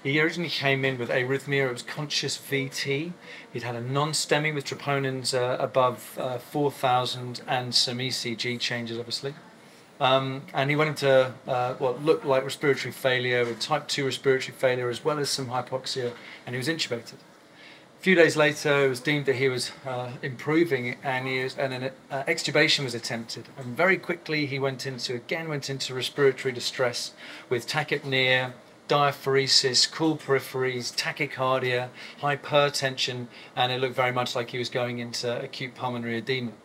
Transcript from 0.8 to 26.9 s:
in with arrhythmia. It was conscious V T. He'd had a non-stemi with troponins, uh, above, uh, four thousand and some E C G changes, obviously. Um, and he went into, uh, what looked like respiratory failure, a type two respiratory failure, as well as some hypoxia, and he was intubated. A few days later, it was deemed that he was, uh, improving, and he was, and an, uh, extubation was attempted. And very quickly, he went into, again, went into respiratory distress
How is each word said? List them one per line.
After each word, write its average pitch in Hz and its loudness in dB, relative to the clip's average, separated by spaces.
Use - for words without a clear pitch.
in 135 0
with 120 -4
arrhythmia. 135 0
It - -4
was 120 -8
conscious - -4
V 135 -4
T. 139 -4
He'd 120 -6
had 120 -4
a 120 -6
non-stemi 151 0
with 139 -4
troponins, 135 -2
uh, 123 2
above, 123 0
uh, 127 -4
four 143 -2
thousand 123 0
and 127 -2
some 120 2
E 127 -2
C 120 -4
G 120 -4
changes, 117 -4
obviously. 117 -6
Um, 135 4
and 135 0
he 147 4
went 156 4
into, 131 4
uh, 127 0
what 135 -2
looked 160 4
like 135 4
respiratory 135 0
failure, 123 2
a 120 -2
type 143 -2
two - -2
respiratory 131 0
failure, 127 2
as 117 -4
well 151 0
as 139 -2
some 135 -2
hypoxia, 127 -4
and 123 -8
he 123 -4
was 127 -2
intubated. 151 -4
A - -4
few 190 8
days 160 8
later, 147 4
it 135 6
was 123 -2
deemed 147 0
that 131 2
he 135 2
was, 127 -4
uh, 127 -6
improving, 139 0
and 131 -2
he 131 -2
was, 131 -4
and 135 -2
an, 127 -4
uh, 135 -4
extubation 156 4
was 123 -2
attempted. 117 -8
And 123 -8
very 180 4
quickly, 156 -4
he 135 -4
went 135 -2
into, 127 -6
again, 165 -6
went 143 -4
into 135 -6
respiratory 135 2
distress - -2